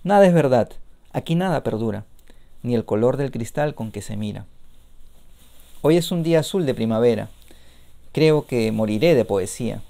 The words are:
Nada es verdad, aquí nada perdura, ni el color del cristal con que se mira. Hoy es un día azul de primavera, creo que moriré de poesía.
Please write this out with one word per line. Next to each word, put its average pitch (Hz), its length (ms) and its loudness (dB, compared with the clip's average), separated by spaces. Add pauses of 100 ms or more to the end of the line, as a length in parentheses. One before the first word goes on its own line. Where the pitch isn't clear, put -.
Nada 202 240 6
es 180 80 6
verdad, 131 360 4 (420)
aquí 165 240 -2
nada 170 260 0
perdura, 107 440 -4 (580)
ni 120 100 -2
el 113 120 0
color 120 320 0
del 139 120 -4
cristal 139 460 -4
con 110 160 -10
que 101 100 -10
se 107 140 -10
mira. 104 300 -8 (1400)
Hoy 160 160 4
es 170 120 -2
un 170 140 -2
día 160 160 2
azul 180 260 -2
de 127 80 -2
primavera, 113 560 0 (840)
creo 151 320 2
que 113 260 0
moriré 110 420 2
de 113 120 4
poesía. 101 640 -4